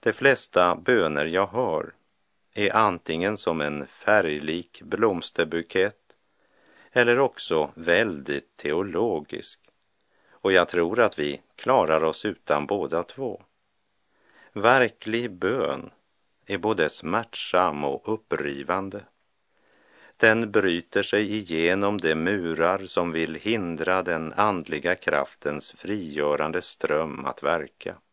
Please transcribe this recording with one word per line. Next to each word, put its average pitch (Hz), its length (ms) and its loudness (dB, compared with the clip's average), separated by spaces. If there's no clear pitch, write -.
De 110 120 0
flesta 98 600 4
böner 82 500 2
jag 90 220 0
har 104 460 -4
är 104 220 0
antingen 95 600 0
som 82 240 -2
en 73 260 -4
färglik 82 960 -2
blomsterbukett 92 1300 -2
eller 120 260 4
också 82 560 2
väldigt 80 840 -2
teologisk. 85 1040 -4
Och - 220 0
jag 87 160 6
tror 90 320 0
att 107 180 2
vi 73 220 -4
klarar 80 480 2
oss 78 200 -2
utan 76 420 -2
båda 82 360 -2
två. 127 400 -10
Verklig 117 760 2
bön 92 600 -2
är 95 120 -4
både 87 300 2
smärtsam 87 960 -2
och 69 300 -4
upprivande. 85 840 -6
Den 113 340 4
bryter 98 520 0
sig 104 340 0
igenom 95 640 0
de 80 140 2
murar 87 720 0
som 87 260 -2
vill 80 220 -2
hindra 90 680 -2
den 80 300 -4
andliga 90 640 0
kraftens 73 760 -4
frigörande 76 920 -4
ström 73 600 -4
att 67 180 -8
verka. 80 540 -4